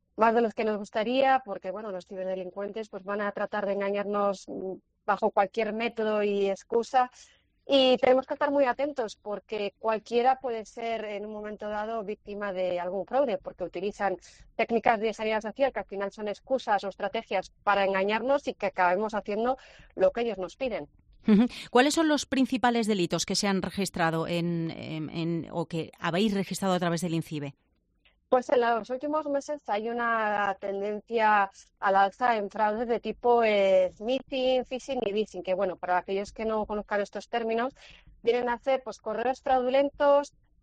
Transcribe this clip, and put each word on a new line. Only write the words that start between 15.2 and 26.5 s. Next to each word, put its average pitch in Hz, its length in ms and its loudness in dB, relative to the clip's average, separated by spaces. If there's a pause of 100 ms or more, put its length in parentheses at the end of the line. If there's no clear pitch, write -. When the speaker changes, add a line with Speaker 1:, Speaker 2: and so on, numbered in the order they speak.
Speaker 1:
social 247 320 -2
que 226 100 -6
al - 40 -8
final 196 260 -6
son 208 180 -8
excusas 220 540 -2
o 202 60 -6
estrategias 196 640 -6 (120)
para 202 220 2
engañarnos 214 640 0
y 262 80 -4
que - 100 -4
acabemos 190 480 0
haciendo 220 460 -2 (340)
lo 185 200 4
que 233 80 -2
ellos 220 180 -4
nos 180 160 -8
piden. 196 320 -6 (400)
Speaker 2:
Ujú. 220 180 6 (240)
¿Cuáles 269 240 4
son 330 140 2
los 294 180 0
principales 240 640 0
delitos 180 400 0
que 190 80 -2
se 208 120 0
han 190 140 2
registrado 170 640 -2
en, 170 460 -2
en, 151 400 -10
en, 165 400 -4
o 160 160 -4
que 160 320 -6
habéis 185 340 2
registrado 196 400 0